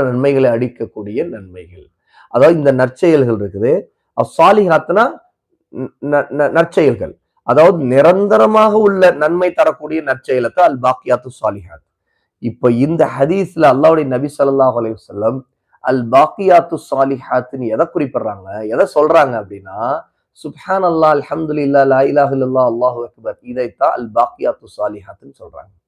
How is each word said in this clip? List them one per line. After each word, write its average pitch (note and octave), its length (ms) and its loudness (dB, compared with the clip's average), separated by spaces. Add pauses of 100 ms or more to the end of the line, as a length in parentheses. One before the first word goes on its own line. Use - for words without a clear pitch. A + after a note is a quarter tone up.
நன்மைகளை C3 480 0
அளிக்கக்கூடிய A2+ 640 -8 (160)
நன்மைகள். F2+ 520 -20 (480)
அதாவது D3+ 260 4
இந்த C#3 200 2
நற்செயல்கள் B2+ 600 0
இருக்குது, G2+ 320 -2 (440)
அஸ்-சாலிஹாத்னா F3+ 880 2 (680)
ந-, B2+ 200 -12 (180)
ந-, C#3+ 180 0 (100)
ந-, C#3+ 200 0
நற்செயல்கள், C3 560 0 (320)
அதாவது E3 320 4 (140)
நிரந்தரமாக G#3 800 4 (140)
உள்ள F#3+ 240 4 (120)
நன்மை F3 260 0 (100)
தரக்கூடிய D3+ 420 -2 (100)
நற்செயலத்தை C3 560 -2
அல் C#3 200 -2
பாக்கியாத்து B2 520 -2
சாலிஹாத். F#2 460 -8 (580)
இப்ப A#2+ 280 -2 (160)
இந்த D#3 160 -2 (140)
ஹதீஸ்ல D#3+ 480 -2 (100)
அல்லாஹ்வுடைய D#3 420 2
நபி C#3 200 -4
ஸல்லல்லாஹு C3+ 440 2
அலைஹி A2 180 -6
வஸல்லம் G#2+ 400 -6 (460)
அல் B2+ 280 -2
பாக்கியாத்து E3+ 640 2 (140)
சாலிஹாத்னு C3 840 -4
எதை C#3+ 100 0 (100)
குறிப்பிடுறாங்க, G#2+ 540 -6 (240)
எதை D#3+ 120 0 (100)
சொல்றாங்க D3+ 440 2
அப்படின்னா, G2 420 -14 (580)
சுப்ஹானல்லாஹ், E3 800 0
அல்ஹம்துலில்லாஹ், C#3+ 760 0
லா C3 160 2
இலாஹ C#3+ 280 0
இல்லல்லாஹ், B2+ 340 0
அல்லாஹு A#2+ 360 -2
அக்பர், A2+ 320 -14 (120)
இதைத்தான் B2+ 460 -4
அல் A#2 200 -10
பாக்கியாத்து A#2+ 500 -4 (100)
சாலிஹாத்னு G#2 640 -10
சொல்றாங்க. D2 320 -20 (160)